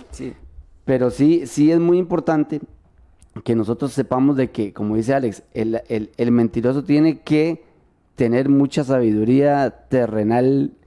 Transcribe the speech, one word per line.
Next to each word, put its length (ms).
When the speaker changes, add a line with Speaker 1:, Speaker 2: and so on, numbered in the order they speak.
Speaker 1:
Sí. 220
Speaker 2:
Pero 240
sí, 380
sí 240
es 80
muy 180
importante 640
que 120
nosotros 380
sepamos 440
de 140
que, 220
como 220
dice 200
Alex, 260
el, 320
el, 300
el 140
mentiroso 520
tiene 380
que 420
tener 320
mucha 360
sabiduría 880
terrenal, 840